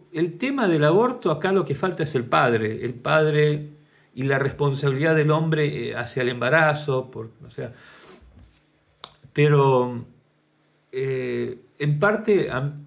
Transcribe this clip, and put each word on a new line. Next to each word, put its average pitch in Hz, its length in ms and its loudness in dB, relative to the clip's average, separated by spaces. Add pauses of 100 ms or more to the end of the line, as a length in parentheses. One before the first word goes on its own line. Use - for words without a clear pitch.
(120)
el 165 260 -4
tema 262 300 0
del 156 160 2
aborto, 196 480 2
acá 151 180 -2
lo 196 140 2
que 143 100 -4
falta 180 300 -4
es 147 100 -8
el 120 100 0
padre, 117 600 0
el 120 100 -6
padre 151 760 0 (440)
y 131 100 -6
la 139 140 0
responsabilidad 139 760 0
del 151 160 2
hombre, 151 600 0
eh, 110 60 -8
hacia 120 260 -6
el 120 60 0
embarazo, 131 800 0
por, 113 200 -14 (160)
o 120 40 -20
sea, 127 220 -12 (1600)
pero, 135 720 4 (880)
eh, 127 680 -4 (200)
en 147 220 0
parte 214 500 2
a, 139 240 -4 (120)